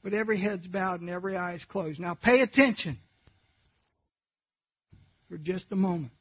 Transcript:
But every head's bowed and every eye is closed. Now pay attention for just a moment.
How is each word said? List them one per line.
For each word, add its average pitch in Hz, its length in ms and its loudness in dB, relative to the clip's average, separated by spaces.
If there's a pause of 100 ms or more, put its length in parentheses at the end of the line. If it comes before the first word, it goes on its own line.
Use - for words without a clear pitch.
But 196 120 -4
every 214 260 0
head's 190 260 -2
bowed 185 360 -4
and 175 80 -8
every 185 260 -6
eye 175 200 -6
is - 100 -14
closed. 160 340 -6
Now 175 140 -4
pay 254 260 6
attention 240 580 2 (2250)
for 175 80 -12
just 175 340 -6
a 196 60 -2
moment. 175 440 0